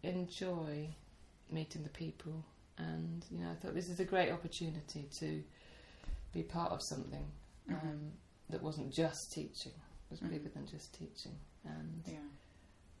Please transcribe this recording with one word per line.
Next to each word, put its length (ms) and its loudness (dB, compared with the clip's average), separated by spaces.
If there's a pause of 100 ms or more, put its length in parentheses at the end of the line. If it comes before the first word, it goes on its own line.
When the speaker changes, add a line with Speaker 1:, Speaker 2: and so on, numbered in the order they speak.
Speaker 1:
enjoy 840 2 (640)
meeting 320 0
the 80 -2
people. 540 -4 (340)
And, 520 0
you 140 -2
know, 60 0
I 40 0
thought 200 -2
this 140 2
is 120 0
a 40 8
great 260 10
opportunity 800 0 (100)
to 240 2 (880)
be 100 4
part 300 2
of 100 2
something, 440 0 (440)
Speaker 2:
Mm-hmm. 180 2
Speaker 1:
um, 240 -2 (380)
that 120 2
wasn't 300 0
just 400 4
teaching, 400 -4 (380)
was 100 -6
Speaker 2:
Mm-hmm. 120 0
Speaker 1:
bigger 160 -2
than 180 -4
just 280 -8
teaching. 420 -8 (280)
And, 420 -4
Speaker 2:
Yeah. 120 -6 (840)